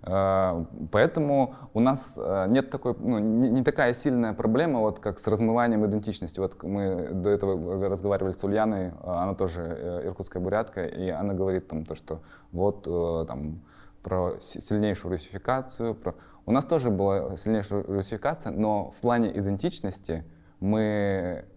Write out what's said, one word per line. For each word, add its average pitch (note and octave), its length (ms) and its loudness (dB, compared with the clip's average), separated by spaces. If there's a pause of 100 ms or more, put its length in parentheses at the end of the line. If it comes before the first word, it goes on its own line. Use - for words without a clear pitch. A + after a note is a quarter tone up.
э, F#2+ 600 2 (280)
поэтому C#3 600 4 (200)
у A2 60 2
нас, C3 360 2
э, F#2 320 0
нет C3 220 4
такой, B2 280 -2
ну, A#2 200 0
не, A2+ 320 4
не B2+ 120 4
такая B2+ 320 4
сильная A#2+ 380 0
проблема, A#2+ 480 2
вот, G#2+ 200 0
как G2+ 180 -4
с - 80 -6
размыванием A2 580 4
идентичности. G2+ 560 -2
Вот F#2+ 220 -4
мы F#2+ 500 -2
до F#2 180 0
этого F#2+ 580 0
разговаривали F#2+ 440 0
с - 120 -8
Ульяной, G2+ 420 0
э, E2 60 -8 (120)
она F2+ 300 -2
тоже, F2+ 260 -2
э, E2+ 460 -6
иркутская F#2 360 -6
бурятка, F#2+ 440 -2
и F#2 240 -4
она G2 240 -2
говорит F#2 340 0
там D#2+ 160 -6
то, D#2 120 -8
что D#2+ 240 -8 (320)
вот, G2+ 340 0
э, E2+ 420 0
там, D2+ 320 -8 (420)
про F2+ 380 -2
си-, - 220 -12
сильнейшую G#2 500 0
русификацию. A#2 840 -4
Про... - 200 -6 (320)
у G#2+ 60 2
нас C3 120 4
тоже C3+ 260 2
была F#2+ 460 2
сильнейшая G2+ 460 -2
русификация, G#2+ 680 -4
но G#2 400 0
в - 80 -18
плане A#2+ 360 2
идентичности G2 880 -2 (360)
мы G2+ 840 0 (120)